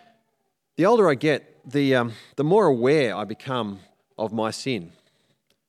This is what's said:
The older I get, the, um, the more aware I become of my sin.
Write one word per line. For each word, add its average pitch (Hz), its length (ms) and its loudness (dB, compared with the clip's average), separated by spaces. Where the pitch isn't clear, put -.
The 156 100 2
older 214 240 4
I 143 40 2
get, 135 560 -4
the, 135 240 2
um, 120 180 0
the 139 80 -2
more 190 220 2
aware 131 480 2
I 104 100 -8
become 107 560 -8
of 110 160 -6
my 110 180 -4
sin. 101 420 -8